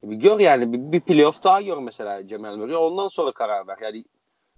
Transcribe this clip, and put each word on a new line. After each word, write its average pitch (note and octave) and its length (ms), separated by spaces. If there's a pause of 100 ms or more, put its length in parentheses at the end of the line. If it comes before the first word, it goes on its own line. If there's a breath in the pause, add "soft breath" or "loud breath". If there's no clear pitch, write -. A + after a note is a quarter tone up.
Bir G#2+ 140
gör G3+ 240
yani, C3 320
bir, C3 200
bir E3+ 80
playoff D3+ 440
daha F#3+ 180
gör F#3 160
mesela G#2 500
Jamal G#2 280
Murray. A#2+ 200
Ondan F3 320
sonra D3+ 240
karar G#2 340
ver. G2 160
Yani A2 220 (540)